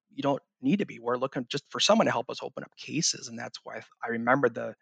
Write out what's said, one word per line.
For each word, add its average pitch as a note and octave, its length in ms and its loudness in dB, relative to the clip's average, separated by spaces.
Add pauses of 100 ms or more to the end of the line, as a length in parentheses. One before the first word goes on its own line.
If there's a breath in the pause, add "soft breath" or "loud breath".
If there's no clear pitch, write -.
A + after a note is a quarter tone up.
(140)
you C3+ 80 -6
don't C#3 200 0 (180)
need D3+ 200 4
to - 60 -2
be. A#2+ 120 -14
We're A#2+ 200 0
looking B2 300 -4
just - 220 -6
for B2 100 -6
someone G#3 260 6
to B2 60 2
help A#2 180 -2
us - 120 -8
open - 220 -10
up - 120 -18
cases." B2+ 520 -4
And A#2 100 -12
that's A#2 260 -10
why A2+ 120 -12
I, A2 60 -10 (220)
I A#2+ 60 -6
remember B2 380 4
the A2+ 340 -4